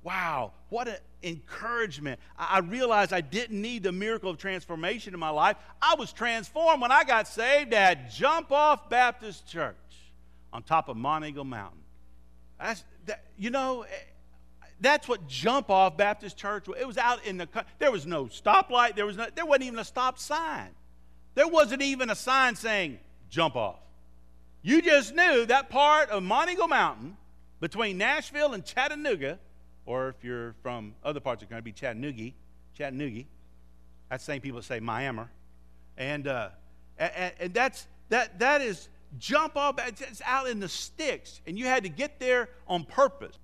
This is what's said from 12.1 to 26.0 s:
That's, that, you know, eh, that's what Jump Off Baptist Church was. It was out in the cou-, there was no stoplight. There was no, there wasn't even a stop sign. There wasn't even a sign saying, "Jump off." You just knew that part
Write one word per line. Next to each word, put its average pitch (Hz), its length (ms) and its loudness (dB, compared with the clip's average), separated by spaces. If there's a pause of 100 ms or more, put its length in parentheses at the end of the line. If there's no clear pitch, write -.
That's, 214 240 -8 (220)
that, - 180 -10 (140)
you 208 100 -6
know, 262 340 -4
eh, 196 60 -16 (920)
that's 285 280 4
what 202 180 -4
Jump 190 440 0
Off 190 260 6
Baptist 202 400 0
Church 202 320 -6
was. 185 100 -8
It 254 80 -4
was 214 120 -6
out 233 260 0
in 190 140 -6
the 175 80 -8
cou-, 226 160 -8 (160)
there 302 140 4
was 170 120 -4
no 156 220 -4
stoplight. 240 680 4
There 208 100 -2
was 208 100 -6
no, 226 180 -8
there 330 120 -4
wasn't 277 180 4
even 240 140 -8
a 214 60 -6
stop 254 340 -4
sign. 294 500 -6 (680)
There 294 140 4
wasn't 285 320 4
even 269 300 -2
a 208 40 0
sign 254 420 2
saying, 196 420 -2 (320)
"Jump 160 260 0
off." 104 220 -4 (840)
You 285 220 4
just 285 320 4
knew 311 320 4
that 269 240 2
part 294 400 6